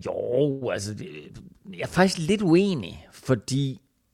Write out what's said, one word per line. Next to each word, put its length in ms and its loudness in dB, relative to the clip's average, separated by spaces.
jo, 640 0
altså, 240 -4
det, 140 -10
jeg 80 -10
er 60 -2
faktisk 300 4
lidt 240 0
uenig, 720 2
fordi, 680 -2